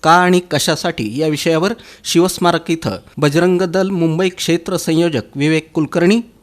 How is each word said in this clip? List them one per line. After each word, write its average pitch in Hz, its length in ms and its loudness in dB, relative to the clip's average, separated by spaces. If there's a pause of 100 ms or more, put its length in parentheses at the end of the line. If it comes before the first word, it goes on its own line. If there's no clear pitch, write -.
का 160 100 4
आणि 180 280 4 (100)
कशासाठी 151 680 -4
या 156 80 0
विषयावर 160 440 0 (320)
शिवस्मारक 175 680 0
इथं 151 260 -4 (200)
बजरंग 170 460 2
दल 190 280 -2
मुंबई 170 380 0
क्षेत्र 175 480 -4
संयोजक 160 600 -2
विवेक 156 360 0
कुलकर्णी 175 480 2 (220)